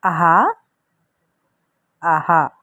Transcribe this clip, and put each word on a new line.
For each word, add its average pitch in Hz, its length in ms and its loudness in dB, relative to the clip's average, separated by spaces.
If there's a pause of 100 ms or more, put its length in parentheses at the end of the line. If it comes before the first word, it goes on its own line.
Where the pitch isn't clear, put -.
அஹா, 170 300 0 (1700)
அஹா. 160 400 0 (220)